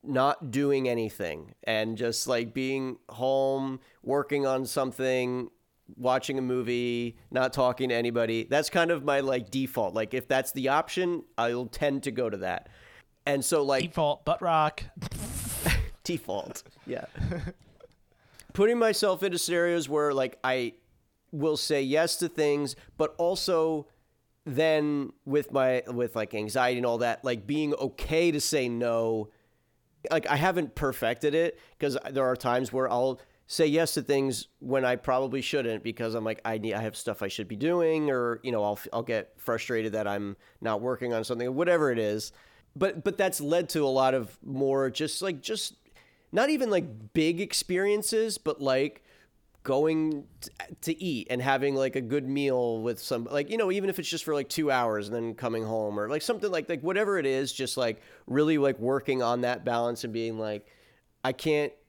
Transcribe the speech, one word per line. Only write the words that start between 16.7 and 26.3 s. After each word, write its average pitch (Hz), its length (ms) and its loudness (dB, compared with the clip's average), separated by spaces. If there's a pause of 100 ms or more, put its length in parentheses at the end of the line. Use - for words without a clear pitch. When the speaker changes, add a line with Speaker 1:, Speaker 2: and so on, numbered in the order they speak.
Speaker 1:
yeah. - 200 -8 (260)
<laughs> - 1200 -14
Putting 220 240 4
myself 208 460 4
into 180 160 0
scenarios 170 500 2
where, 147 240 2
like, 131 300 0
I 127 300 0 (580)
will 156 260 0
say 143 240 0
yes 151 360 2
to 175 120 -2
things, 147 460 0 (220)
but 160 200 0
also 165 720 0 (580)
then 151 680 2 (140)
with 139 260 0
my, 127 360 2
with, 120 280 -2
like, 110 200 -4